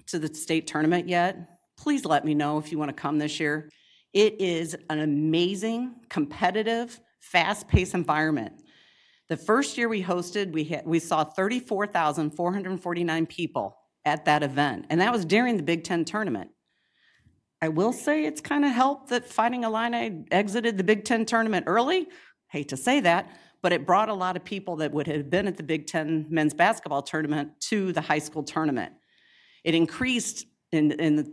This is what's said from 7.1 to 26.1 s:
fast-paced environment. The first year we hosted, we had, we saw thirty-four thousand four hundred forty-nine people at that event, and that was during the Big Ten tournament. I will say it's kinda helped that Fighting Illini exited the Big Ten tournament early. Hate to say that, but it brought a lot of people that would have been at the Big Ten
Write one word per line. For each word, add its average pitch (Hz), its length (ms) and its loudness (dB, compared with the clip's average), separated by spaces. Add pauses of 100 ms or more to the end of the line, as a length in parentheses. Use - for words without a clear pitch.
fast-paced 185 760 0
environment. 151 680 0 (640)
The 160 80 -2
first 262 400 0
year 240 120 0
we 208 160 -2
hosted, 180 480 -2
we 156 120 -2
had, 151 220 -6
we 165 140 2
saw 156 240 0
thirty-four 202 640 -2
thousand 156 420 0
four 175 220 -2
hundred 185 280 -4
forty-nine 170 460 -2
people 131 500 -6 (280)
at 147 220 0
that 151 180 4
event, 135 460 -2
and 160 100 2
that 226 120 4
was 208 120 -2
during 226 320 2
the 160 80 -2
Big 170 180 0
Ten 170 220 -2
tournament. 165 460 -4 (1120)
I 160 80 0
will 185 240 2
say 302 320 0
it's 302 160 -4
kinda 285 280 0
helped 262 400 0
that 247 180 -2
Fighting 240 380 0
Illini 226 640 -2
exited 208 480 2
the 185 60 0
Big 208 200 4
Ten 226 220 0
tournament 220 400 0
early. 269 400 2 (420)
Hate 147 220 -6
to 135 60 -4
say 254 220 2
that, 180 320 4 (320)
but 175 100 4
it 147 140 0
brought 202 220 4
a 214 60 -2
lot 185 220 -2
of - 80 -8
people 190 320 -8
that 151 160 -2
would 151 140 -2
have 147 240 -4
been 196 160 2
at 180 100 -4
the 160 60 -12
Big 151 240 -4
Ten 156 440 -2